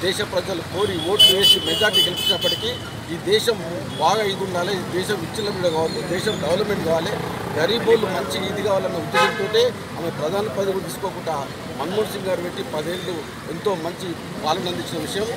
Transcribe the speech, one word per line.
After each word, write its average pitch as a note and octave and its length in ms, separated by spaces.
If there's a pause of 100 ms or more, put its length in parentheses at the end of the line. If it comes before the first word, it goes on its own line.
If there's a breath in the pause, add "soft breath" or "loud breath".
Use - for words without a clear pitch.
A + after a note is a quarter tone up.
దేశ F#3 140 (140)
ప్రజలు F3+ 300 (100)
కోరి G3 220 (160)
ఓట్లు G3 260
వేసి - 300
మెజారిటీ G3+ 400
గెలిపించినప్పటికీ F#3+ 640 (420)
ఈ E3+ 40 (140)
దేశం G#3+ 280 (420)
బాగా F#3+ 300
ఇది F#3 160
ఉండాలి, F3+ 340
ఈ C#3 40 (120)
దేశం F#3+ 260
విచ్ఛిన్నమైన G3 540
కావద్దు, D#3+ 240 (140)
దేశం G3 200 (100)
డెవలప్‌మెంట్ F#3+ 440
కావాలి, E3 240 (460)
గరీబోళ్ళు G#3+ 560
మంచి - 240 (120)
ఇది G3+ 160
కావాలన్న F#3+ 380
ఉద్దేశంతో G3 580 (360)
ఆమె E3 120 (100)
ప్రధాన G3 260 (100)
పదవి F#3+ 300
తీసుకోకుండా F3 500 (420)
మన్మోహన్ F#3+ 340
సింగ్ G3 180
గారు F3 160
పెట్టి F#3 160 (120)
పదేళ్ళు F3 400 (380)
ఎంతో E3+ 180 (140)
మంచి F3+ 240 (340)
పాలన F3 300
అందించిన E3+ 340
విషయం G3+ 300